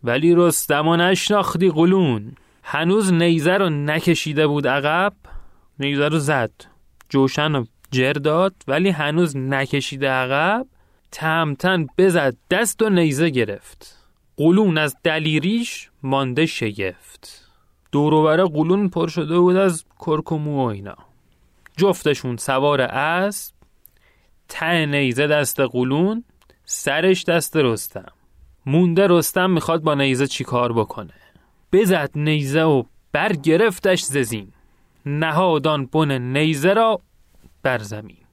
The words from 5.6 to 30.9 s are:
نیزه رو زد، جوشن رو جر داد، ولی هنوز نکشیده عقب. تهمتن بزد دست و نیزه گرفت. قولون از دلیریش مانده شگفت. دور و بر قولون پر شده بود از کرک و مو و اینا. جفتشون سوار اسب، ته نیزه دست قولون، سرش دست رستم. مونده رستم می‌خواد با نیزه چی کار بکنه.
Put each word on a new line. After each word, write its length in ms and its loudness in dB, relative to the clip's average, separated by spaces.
نیزه 280 0
رو 120 0
زد، 320 -2
جوشن 460 0
رو 100 -2
جر 220 0
داد، 420 0
ولی 220 0
هنوز 480 -2
نکشیده 720 -4
عقب. 560 -2
تهمتن 760 -2
بزد 380 2
دست 300 -2
و 80 2
نیزه 400 2
گرفت. 680 -6
قولون 400 4
از 260 -2
دلیریش 840 -2
مانده 420 0
شگفت. 1080 -10
دور 220 2
و 100 4
بر 200 4
قولون 460 0
پر 180 -4
شده 320 -2
بود 160 4
از 280 0
کرک 320 -4
و 60 -2
مو 260 -4
و 20 0
اینا. 300 -8
جفتشون 600 0
سوار 440 0
اسب، 720 -4
ته 380 -2
نیزه 420 0
دست 320 0
قولون، 640 0
سرش 580 0
دست 340 -2
رستم. 540 -2
مونده 440 2
رستم 400 2
می‌خواد 320 0
با 120 0
نیزه 340 2
چی 160 -6
کار 300 -2
بکنه. 400 -4